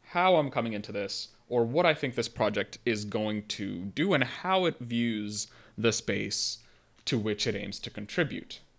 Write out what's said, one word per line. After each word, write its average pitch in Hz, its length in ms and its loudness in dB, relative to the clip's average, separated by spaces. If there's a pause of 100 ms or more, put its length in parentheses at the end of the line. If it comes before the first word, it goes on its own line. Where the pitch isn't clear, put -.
how 180 360 4
I'm 143 120 4
coming 117 240 -2
into 104 180 -6
this, 98 380 -6 (180)
or 120 160 4
what 143 220 4
I 160 80 6
think 135 220 -2
this 120 140 0
project 104 560 0
is 107 200 0
going 107 440 -2
to 98 360 -6
do, 165 280 0
and 131 100 4
how 185 420 0
it 160 140 0
views 117 680 -2 (300)
the 110 140 4
space - 680 -2 (460)
to 123 140 0
which 104 260 -2
it 107 100 -2
aims 98 240 -8
to - 100 -10
contribute. - 720 -6 (180)